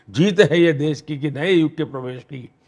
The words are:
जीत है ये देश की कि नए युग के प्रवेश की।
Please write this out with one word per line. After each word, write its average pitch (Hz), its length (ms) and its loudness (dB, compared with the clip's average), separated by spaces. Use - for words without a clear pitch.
जीत 175 300 2
है 175 200 6
ये 170 120 4
देश 147 280 -2
की 147 180 -10
कि 147 120 -4
नए 151 220 -2
युग 156 240 2
के 156 80 -4
प्रवेश 127 380 -12
की। 127 280 -18